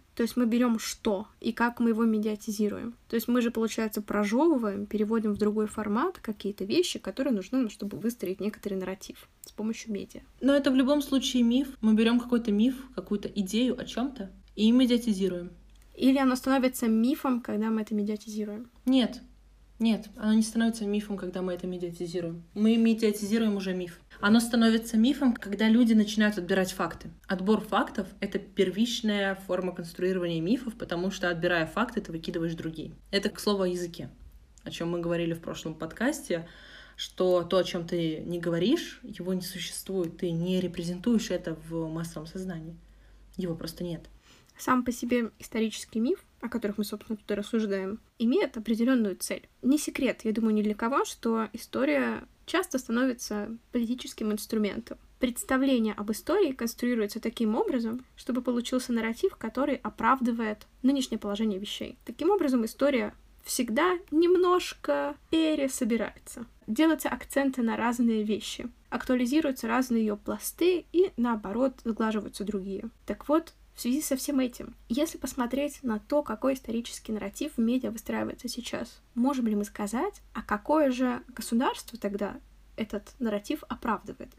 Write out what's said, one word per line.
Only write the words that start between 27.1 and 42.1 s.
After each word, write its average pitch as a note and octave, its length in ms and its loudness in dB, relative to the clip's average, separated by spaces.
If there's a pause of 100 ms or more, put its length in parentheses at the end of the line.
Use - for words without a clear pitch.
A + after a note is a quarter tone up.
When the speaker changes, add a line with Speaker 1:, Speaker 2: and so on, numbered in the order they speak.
Speaker 2:
Отбор G3 340 2
фактов — G#3+ 440 -2 (140)
это G3 200 -4
первичная G3 960 0
форма F#3 380 -4
конструирования F3 680 -2
мифов, A3 340 0
потому F3+ 360 -4
что, F3+ 180 -2
отбирая E3+ 360 0
факты, G#3+ 360 -2
ты - 100 -10
выкидываешь E3 440 -4
другие. E3 360 -8 (180)
Это, G3+ 200 -2
к - 100 -12
слову, G3+ 240 0
о F#3 40 2
языке, F3 420 -6 (560)
о - 60 -12
чем E3+ 180 -6
мы F3 100 -2
говорили E3+ 340 0
в E3 60 -6
прошлом - 340 -8
подкасте, E3 720 -4 (520)
что F3+ 460 2
то, F3 140 2
о F3+ 60 4
чем E3+ 240 -4
ты E3 380 0
не F3 140 -4
говоришь, F3 640 0
его F3+ 300 -6
не F3+ 80 -2
существует, F3 760 -6
ты F3 140 -2
не F3+ 280 0
репрезентуешь F3+ 720 0
это E3+ 240 -4 (140)
в E3 180 -4
массовом D#3+ 400 -8